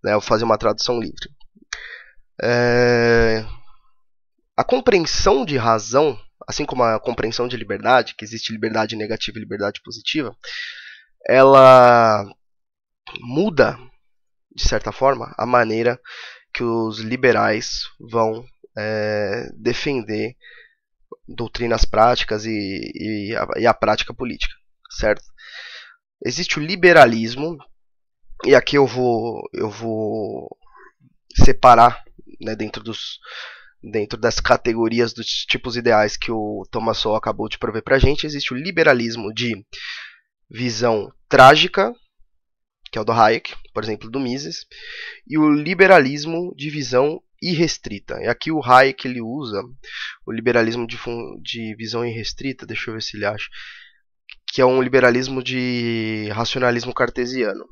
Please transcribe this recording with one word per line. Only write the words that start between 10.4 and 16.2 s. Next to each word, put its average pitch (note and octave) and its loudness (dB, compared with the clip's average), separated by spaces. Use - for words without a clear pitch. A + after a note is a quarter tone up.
ela B2 8
muda, C3+ -2
de - -4
certa G#2+ -4
forma, C3 -2
a G#2+ -4
maneira A#2 0